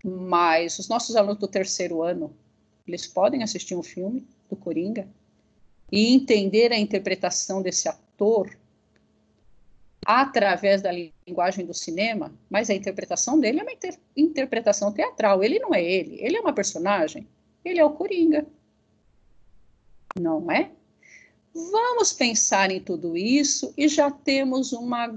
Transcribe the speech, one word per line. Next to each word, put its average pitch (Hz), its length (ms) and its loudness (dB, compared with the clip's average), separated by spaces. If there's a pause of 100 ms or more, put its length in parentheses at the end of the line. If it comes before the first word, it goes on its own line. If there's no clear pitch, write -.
Mas 175 760 0
os 190 80 -10
nossos 233 280 -2
alunos 208 220 2
do 202 100 -6
terceiro 180 540 -2
ano, 175 340 -4 (520)
eles 175 180 -10
podem 233 380 0
assistir 196 320 -6
um 175 80 -6
filme 208 440 -8 (220)
do 190 60 -8
Coringa 180 520 -6 (840)
e 220 220 6
entender 226 580 6
a 233 60 2
interpretação 190 840 -2
desse 185 260 -2
ator - 680 -2 (1500)
através 202 760 4
da 196 100 -2
linguagem 175 720 -4
do - 80 -12
cinema, 180 600 -4 (160)
mas 220 200 0
a 214 40 2
interpretação 196 680 -2
dele 254 200 2
é 415 40 -8
uma 494 100 -8
inter-, 370 260 -10 (160)
interpretação 233 760 0
teatral. 202 520 0
Ele 302 160 2
não 415 160 -2
é 180 80 2
ele, 175 380 -2
ele 311 160 -2
é - 20 -2
uma 370 140 -2
personagem, 262 760 -2 (360)
ele 349 160 -4
é 320 40 8
o 302 80 4
Coringa. 320 540 0 (1700)
Não 165 320 -2
é? 190 220 0 (800)
Vamos 440 600 0
pensar 208 580 2
em 185 80 -4
tudo 170 380 -6
isso 262 580 0
e 285 140 2
já 285 200 2
temos 269 640 -2
uma 240 460 -6